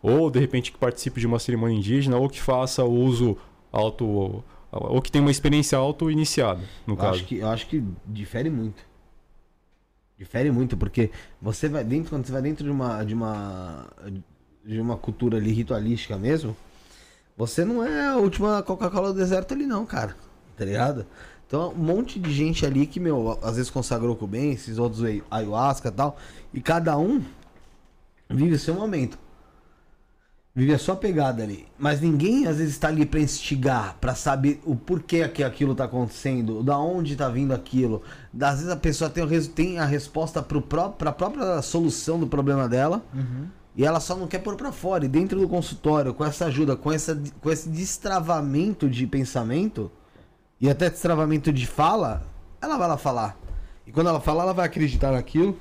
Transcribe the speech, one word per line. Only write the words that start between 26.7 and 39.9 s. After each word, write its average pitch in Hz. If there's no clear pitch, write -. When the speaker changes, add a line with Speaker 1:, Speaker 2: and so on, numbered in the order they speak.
Speaker 2:
um 214
vive 156
o 139
seu 160
momento. 185
Vive 135
a 143
sua 185
pegada 143
ali. 101
Mas 143
ninguém, 170
às 151
vezes, 151
tá 160
ali 156
pra 156
instigar, 131
pra 127
saber 143
o 151
porquê 165
que -
aquilo 135
tá 131
acontecendo, 117
da 143
onde 160
tá 135
vindo 131
aquilo. 120
Às 139
vezes 170
a 175
pessoa 156
tem 170
o 151
resu-, 156
tem 175
a 151
resposta 147